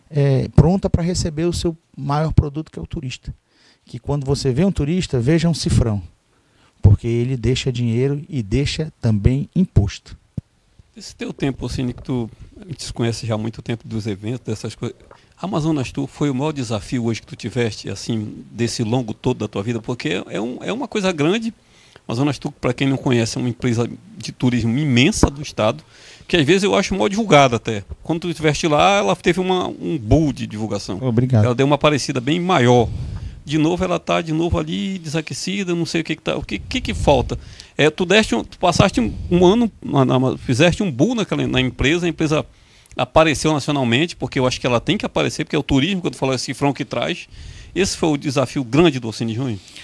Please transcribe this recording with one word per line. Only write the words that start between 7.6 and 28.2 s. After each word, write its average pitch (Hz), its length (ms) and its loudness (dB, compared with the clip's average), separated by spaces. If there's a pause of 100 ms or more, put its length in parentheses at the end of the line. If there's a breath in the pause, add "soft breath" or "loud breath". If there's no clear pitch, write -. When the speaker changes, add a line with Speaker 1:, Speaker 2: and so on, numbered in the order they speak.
Speaker 1:
dinheiro 123 560 0
e 131 120 -4
deixa 139 600 -2
também 113 520 2
imposto. - 640 0 (800)
Speaker 2:
Esse - 180 -18
teu 233 200 -8
tempo, 131 340 -4
Cine, 123 260 -4
que - 80 -16
tu, 120 280 -4 (320)
a - 40 -20
gente 175 200 -12
se - 80 -10
conhece 117 340 -2
já 110 80 -2
há - 20 -2
muito 113 240 -6
tempo 117 240 -8
dos 110 220 -6
eventos, 107 380 -6
dessas 113 300 -8
coisas. 117 200 -10 (440 soft breath)
A - 60 -8
Amazonas 156 460 -2
Tour 135 160 -6
foi - 220 -2
o 135 60 -2
maior 151 180 -2
desafio 120 500 -4
hoje 113 160 0
que - 80 -20
tu - 80 -16
tiveste, 117 540 -4
assim, 107 600 -6
desse 113 340 -2
longo 113 300 -2
todo - 260 -2
da 104 100 -4
tua 107 120 -6
vida? 113 200 -4
Porque 147 480 -4
é 175 100 -6
um, 240 220 -6
é 175 100 -6
uma 247 160 -6
coisa 190 240 -2
grande. 190 420 0 (540 soft breath)
Amazonas 131 320 0
Tour, 147 140 -8
pra 127 200 -2
quem 135 140 -2
não 135 80 2
conhece, 120 420 0
é 131 40 -4
uma 123 80 0
empresa 117 380 0 (300)
de - 140 -10
turismo 120 460 0
imensa 147 520 4
do 143 120 -10
estado, 110 420 -2 (440 loud breath)
que - 80 -2
às 156 100 4
vezes 180 180 4
eu 196 100 2
acho 196 220 0
mal 208 120 2
divulgada 156 500 4
até. 107 260 -4 (180)
Quando 165 200 -4